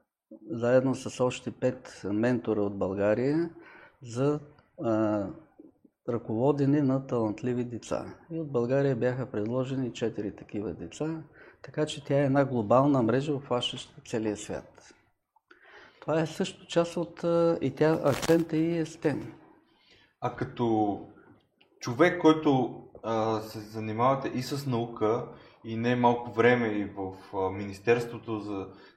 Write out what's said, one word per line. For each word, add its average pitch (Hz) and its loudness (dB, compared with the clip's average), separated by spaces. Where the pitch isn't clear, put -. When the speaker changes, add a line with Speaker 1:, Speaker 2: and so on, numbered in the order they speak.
Speaker 1:
заедно 127 2
с - -4
още 123 -2
пет - -4
ментора 110 0
от 101 -2
България 107 0
за, 135 -2
а, 107 0
ръководене 135 2
на 135 0
талантливи 120 -2
деца. - -6
И 165 -6
от 147 -8
България 135 2
бяха 123 -2
предложени 123 -2
четири 107 -4
такива 101 -8
деца, 156 -8
така 151 -4
че 151 -12
тя 139 2
е 143 4
една 139 4
глобална 123 4
мрежа, 135 2
обхващаща - -6
целия 110 -4
свят. - -12
Това 156 0
е 160 0
също - -6
част 170 0
от, 165 -6
а, 170 4
и 139 -2
тя, 160 4
акцента 165 2
й 170 0
е 160 0
стем. - -4
Speaker 2:
А 120 -4
като 110 0
човек, 151 2
който, 147 4
а, 110 0
се - -12
занимавате 110 0
и 127 -4
с 139 -6
наука, 117 0
и 113 -6
не 120 2
малко 120 4
време 117 6
и 104 -2
в, 95 -8
а, 95 0
Министерството 110 -2
за, 101 -8